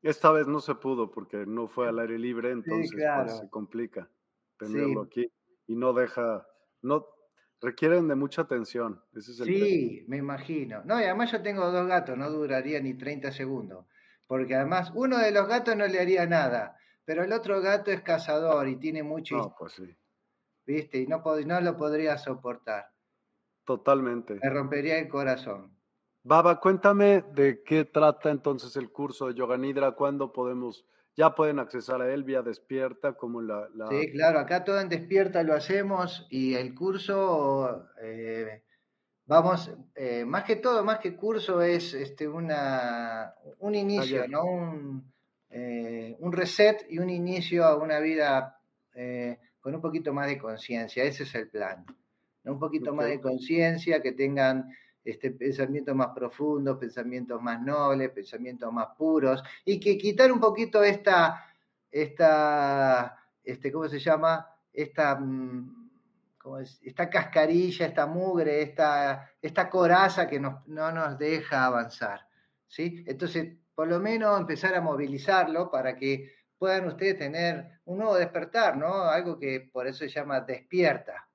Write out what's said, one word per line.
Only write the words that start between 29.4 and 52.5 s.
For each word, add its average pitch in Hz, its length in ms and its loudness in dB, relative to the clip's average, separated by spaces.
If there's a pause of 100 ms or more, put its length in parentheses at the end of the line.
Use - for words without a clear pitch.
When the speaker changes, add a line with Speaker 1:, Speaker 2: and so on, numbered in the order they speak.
Speaker 1:
Nidra, 135 360 0
cuándo 139 400 -2
podemos, 123 520 -6 (300)
ya 156 200 6
pueden 151 220 2
accesar 127 440 -4
a 127 120 0
él 139 120 -6
vía 131 160 -2
Despierta, 131 720 -6
como 117 280 -8
la, 107 320 -8
la 110 140 -10
Speaker 2:
Sí, 139 240 -2
claro, 156 280 4
acá 175 260 -2
todo 196 160 0
en 185 80 -6
Despierta 180 540 2
lo 156 100 4
hacemos 185 760 -2
y 131 260 0
el 127 200 -4
curso, 165 1120 0 (140)
eh, 113 600 -8 (640)
vamos, 165 460 4 (240)
eh, 120 300 -4
más 175 180 -2
que 214 140 0
todo, 220 260 2
más 214 160 0
que 175 160 -6
curso, 208 460 -2
es, 170 320 0
este, 139 340 -8
una, 127 1040 -4 (260)
un 208 140 -4
inicio, 196 440 0
Speaker 1:
Taller. 123 140 -2
Speaker 2:
¿no? 151 120 0
Un, 151 720 -6 (360)
eh, 117 680 -8
un 170 140 -4
reset 208 560 4
y 165 100 -6
un 185 100 -2
inicio 175 540 0
a 156 140 8
una 151 220 0
vida, 147 600 0 (340)
eh, 123 460 -8 (220)
con 139 120 -6
un 160 80 -8
poquito 160 320 -4
más 143 140 -2
de 139 100 -2
conciencia, 113 680 -6
ese 143 180 -4
es 135 120 -12
el 110 140 -8
plan, 95 360 -8 (580)
¿no? 135 100 -8